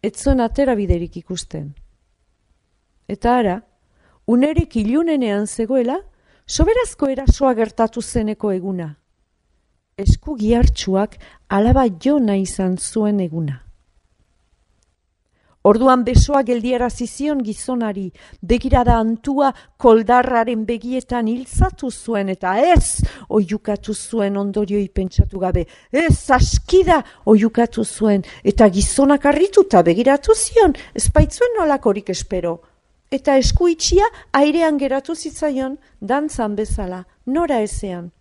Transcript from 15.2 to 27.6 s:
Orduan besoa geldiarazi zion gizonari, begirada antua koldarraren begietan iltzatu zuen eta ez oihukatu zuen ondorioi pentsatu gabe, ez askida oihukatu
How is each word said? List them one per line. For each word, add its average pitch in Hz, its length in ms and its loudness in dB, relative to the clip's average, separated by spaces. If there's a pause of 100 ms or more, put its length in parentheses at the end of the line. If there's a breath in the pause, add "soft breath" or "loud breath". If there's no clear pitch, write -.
Orduan 247 380 4
besoa 277 400 4
geldiarazi 240 580 -2
zion 277 380 -4
gizonari, 214 640 -6 (340 soft breath)
begirada 240 560 2
antua 247 540 0 (280 loud breath)
koldarraren 233 880 4
begietan 240 600 -4
iltzatu 262 640 -4
zuen 202 400 -6
eta 185 220 -4 (100)
ez 339 400 2 (240 loud breath)
oihukatu 208 680 -4
zuen 202 460 -4
ondorioi 202 480 -4
pentsatu - 540 -2
gabe, 180 240 -2 (260 soft breath)
ez 302 400 0
askida 330 680 4 (240 loud breath)
oihukatu 226 580 2